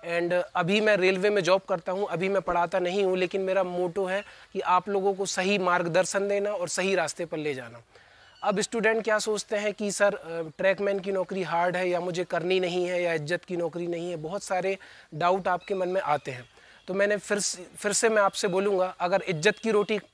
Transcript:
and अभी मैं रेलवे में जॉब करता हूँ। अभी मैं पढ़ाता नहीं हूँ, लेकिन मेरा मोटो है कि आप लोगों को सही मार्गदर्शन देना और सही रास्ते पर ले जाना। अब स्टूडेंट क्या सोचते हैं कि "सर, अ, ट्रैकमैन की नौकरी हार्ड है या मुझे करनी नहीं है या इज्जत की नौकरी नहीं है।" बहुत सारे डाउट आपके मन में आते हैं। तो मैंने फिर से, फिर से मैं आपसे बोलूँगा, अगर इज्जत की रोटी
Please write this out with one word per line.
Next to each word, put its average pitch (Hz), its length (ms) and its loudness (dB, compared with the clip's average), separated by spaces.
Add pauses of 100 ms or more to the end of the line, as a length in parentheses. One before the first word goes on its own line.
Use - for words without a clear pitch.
and 170 240 0 (220)
अभी 180 260 2
मैं 214 160 4
रेलवे 185 320 4
में 208 120 2
जॉब 185 280 4
करता 185 220 -2
हूँ। 196 160 -2
अभी 175 220 -2
मैं 196 120 2
पढ़ाता 175 380 0
नहीं 180 240 0
हूँ, 185 140 2
लेकिन 185 240 0
मेरा 190 220 2
मोटो 180 420 -2
है 190 180 -2 (300)
कि 190 60 -4
आप 180 300 2
लोगों 202 240 2
को 190 120 -2
सही 196 320 0
मार्गदर्शन 180 680 2
देना 202 240 0
और 180 160 -4
सही 190 280 0
रास्ते 170 300 -2
पर 160 120 -8
ले 151 160 -2
जाना। 120 280 -12 (640)
अब 202 160 0
स्टूडेंट 220 440 0
क्या 214 160 2
सोचते 214 360 -4
हैं 208 180 -2
कि 208 180 -4
"सर, 202 220 2
अ, 165 440 -8
ट्रैकमैन 196 420 2
की 190 120 -6
नौकरी 190 320 -2
हार्ड 170 340 0
है 180 120 0
या 175 100 0
मुझे 175 240 -4
करनी 180 360 0
नहीं 180 260 0
है 175 180 -2
या 170 100 0
इज्जत 165 320 -4
की 180 120 -6
नौकरी 170 300 -4
नहीं 170 220 -4
है।" 175 60 -6
बहुत 160 280 -8
सारे 190 340 -2 (380)
डाउट 180 320 2
आपके 180 280 -2
मन 185 120 -2
में 180 140 0
आते 147 300 -2
हैं। 123 140 -10 (420)
तो 185 60 -6
मैंने 202 240 2
फिर 208 220 -2
से, 180 280 -4 (100)
फिर 208 160 -2
से 226 160 4
मैं 214 120 4
आपसे 196 260 2
बोलूँगा, 185 520 2
अगर 180 280 2
इज्जत 185 300 2
की 226 140 -2
रोटी 208 280 2 (140)